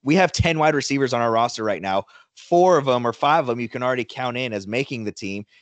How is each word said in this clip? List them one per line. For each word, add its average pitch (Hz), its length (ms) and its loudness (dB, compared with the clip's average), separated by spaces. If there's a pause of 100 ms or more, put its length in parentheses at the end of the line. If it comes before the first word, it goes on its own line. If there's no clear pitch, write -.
"We 143 120 2
have 185 180 4
ten 165 260 0
wide 151 160 2
receivers 139 380 -2
on 120 80 0
our 117 100 2
roster 113 320 0
right 98 200 -2
now. 95 240 -2 (280)
Four 175 440 4
of 135 100 -2
'em 123 180 2
or 117 60 0
five 147 320 2
of 123 60 -4
'em 120 100 -2
you 120 80 -6
can 123 140 -8
already 127 220 -2
count 123 340 -8
in 123 160 -6
as 98 120 -6
making 120 380 -4
the 104 80 -6
team." 98 320 -10 (180)